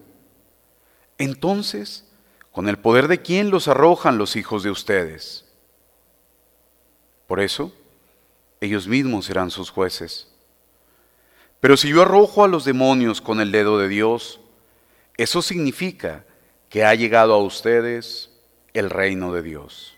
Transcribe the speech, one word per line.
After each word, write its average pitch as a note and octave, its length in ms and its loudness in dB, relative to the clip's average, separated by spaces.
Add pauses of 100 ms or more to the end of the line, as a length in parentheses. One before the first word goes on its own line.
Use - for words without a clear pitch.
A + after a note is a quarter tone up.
(1200)
Entonces, F#3+ 880 -6 (420)
¿con F#2+ 160 -6
el G#2 120 -2
poder B2 280 4
de F3+ 140 0
quién G3 300 -2
los - 160 0
arrojan C#3+ 500 4
los G#2 180 -4
hijos G#2 280 -6
de G2+ 80 -4
ustedes? F2 760 -6 (1800)
Por F2+ 120 -2
eso, C#3 320 -4 (920)
ellos G2+ 260 -4
mismos A#2+ 380 -2
serán F#2 260 -4
sus F2+ 180 -12
jueces. - 640 -8 (1300)
Pero C3 180 6
si D3 120 -2
yo D#3+ 120 6
arrojo G3+ 420 6
a G3+ 40 8
los E3 180 -2
demonios B2+ 560 0
con A2 200 -2
el G2+ 100 -2
dedo G#2 260 4
de G2 120 0
Dios, A2 500 -2 (760)
eso D#3 280 -2
significa D3 840 -6 (420)
que G#2+ 160 -2
ha G#2+ 120 6
llegado A2+ 400 4
a G#2 80 4
ustedes A#2 880 -4 (420)
el G2+ 160 -4
reino F#2 440 -4
de E2+ 100 -6
Dios. D2+ 540 -18